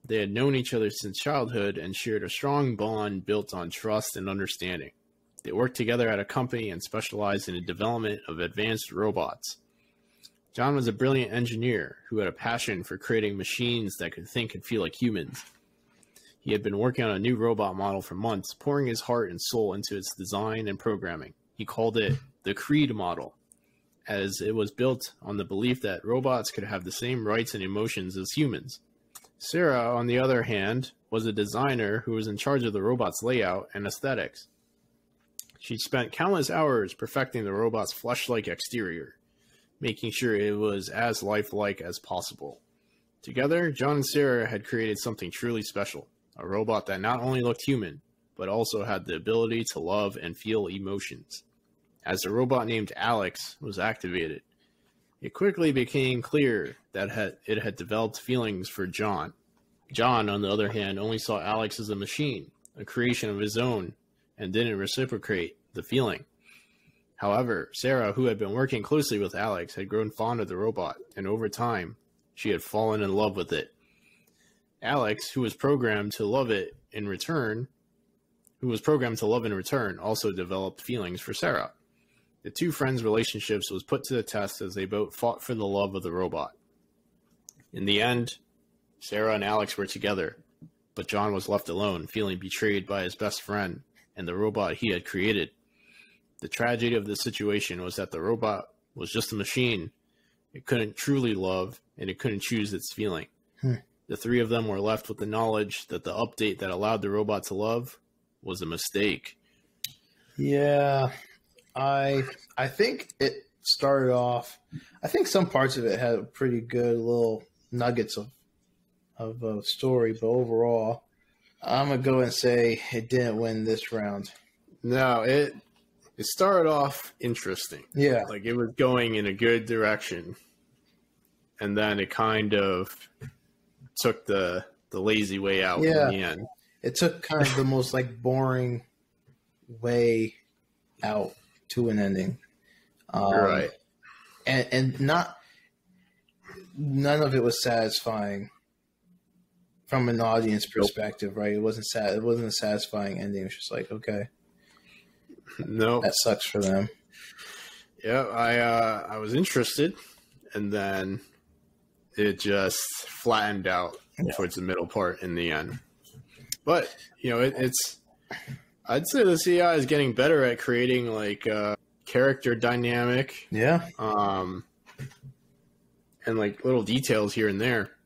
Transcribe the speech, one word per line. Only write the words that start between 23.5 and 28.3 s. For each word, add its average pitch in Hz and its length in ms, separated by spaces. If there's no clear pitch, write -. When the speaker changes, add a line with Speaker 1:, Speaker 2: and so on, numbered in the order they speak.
Speaker 1:
as 98 320
it 107 160
was 104 160
built 127 400
on 104 140
the 101 80
belief 123 380
that 95 240
robots 127 460
could 101 120
have 98 220
the 113 80
same 120 340
rights 113 260
and 104 80
emotions 98 560
as 95 160